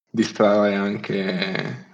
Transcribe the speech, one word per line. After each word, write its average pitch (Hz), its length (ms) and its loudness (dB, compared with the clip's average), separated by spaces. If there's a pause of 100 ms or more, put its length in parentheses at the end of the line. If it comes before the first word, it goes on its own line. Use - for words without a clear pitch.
(100)
distrarre 104 640 2
anche 98 1200 -4